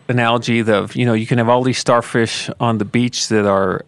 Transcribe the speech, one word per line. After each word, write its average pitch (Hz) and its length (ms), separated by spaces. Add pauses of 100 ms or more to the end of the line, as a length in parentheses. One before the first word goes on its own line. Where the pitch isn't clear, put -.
analogy 117 500
of, 104 380
you 123 80
know, 117 80
you 110 120
can 123 120
have 117 100
all 123 160
these 127 140
starfish - 720 (100)
on 117 180
the 107 60
beach 120 460
that 107 160
are 95 420